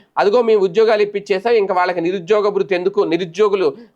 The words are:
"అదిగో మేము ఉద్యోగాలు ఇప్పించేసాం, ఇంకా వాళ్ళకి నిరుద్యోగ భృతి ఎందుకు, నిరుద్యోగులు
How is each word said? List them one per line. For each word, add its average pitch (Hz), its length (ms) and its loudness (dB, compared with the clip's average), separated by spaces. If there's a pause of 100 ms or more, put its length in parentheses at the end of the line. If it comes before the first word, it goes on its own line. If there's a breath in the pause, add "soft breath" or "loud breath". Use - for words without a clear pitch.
(180 loud breath)
"అదిగో 202 240 2
మేము 220 200 2
ఉద్యోగాలు 214 400 2
ఇప్పించేసాం, 202 520 -2
ఇంకా 202 200 2
వాళ్ళకి 180 280 0
నిరుద్యోగ 196 480 0
భృతి 190 260 -2
ఎందుకు, 185 260 -2
నిరుద్యోగులు 180 760 0 (180 loud breath)